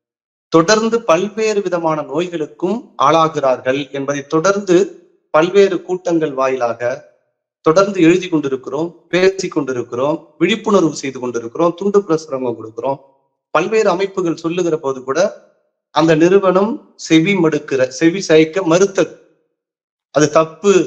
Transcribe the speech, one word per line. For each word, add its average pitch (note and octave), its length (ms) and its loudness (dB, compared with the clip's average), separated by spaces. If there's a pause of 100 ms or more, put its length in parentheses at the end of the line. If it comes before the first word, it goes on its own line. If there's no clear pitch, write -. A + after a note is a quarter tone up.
(520)
தொடர்ந்து G#3+ 500 2
பல்வேறு G3+ 600 0
விதமான E3+ 400 -2
நோய்களுக்கும் E3+ 760 -6 (240)
ஆளாகிறார்கள் C#3 760 2 (120)
என்பதை C#3 360 -6
தொடர்ந்து F#3 500 0 (580)
பல்வேறு F3+ 480 4
கூட்டங்கள் E3+ 500 -2
வாயிலாக C3 480 -2 (840)
தொடர்ந்து F#3+ 360 2
எழுதி F3+ 260 4
கொண்டிருக்கிறோம், C#3 600 -4 (200)
பேசி F#3 400 0
கொண்டிருக்கிறோம், C3 720 -4 (200)
விழிப்புணர்வு F#3+ 560 0
செய்து C3 260 -10
கொண்டிருக்கிறோம், B2 560 -4
துண்டு G3+ 280 0
பிரசுரங்கள் C3 540 -4
கொடுக்கிறோம். A2+ 400 -8 (560)
பல்வேறு G#3+ 360 0
அமைப்புகள் F3+ 520 -4
சொல்லுகிற E3+ 340 -2
போது C3+ 260 -6
கூட C3+ 180 -4 (720)
அந்த D#3+ 200 4
நிறுவனம் F#3+ 600 4 (220)
செவி E3 380 2
மடுக்கிற, D3 540 0
செவி E3 340 -2
சாய்க்க D#3+ 400 2
மறுத்தது. F3 520 0 (1000)
அது D3 160 2
தப்பு D#3+ 440 2 (120)